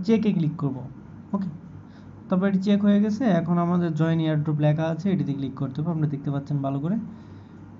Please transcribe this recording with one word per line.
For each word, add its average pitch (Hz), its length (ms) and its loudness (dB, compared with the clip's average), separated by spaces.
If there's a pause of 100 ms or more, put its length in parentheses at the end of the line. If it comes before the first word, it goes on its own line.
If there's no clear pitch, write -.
চেকে 220 300 4
click 160 240 2
করব। 131 300 -4 (460)
ওকে, 196 160 -4 (800)
তারপর 190 180 2
এটি 190 120 4
check 202 220 2
হয়ে 202 200 6
গেছে। 214 220 0
এখন 170 340 2
আমাদের 175 360 2
join 160 260 2
এয়ারড্রপ 156 400 0
লেখা 151 240 2
আছে, 165 280 0
এটিতে 143 220 0
click 135 220 -6
করতে 139 260 -4
হবে। 170 100 -2
আপনারা 156 160 0
দেখতে 143 240 -4
পাচ্ছেন 143 260 -2
ভালো 139 220 -2
করে, 170 160 -2 (840)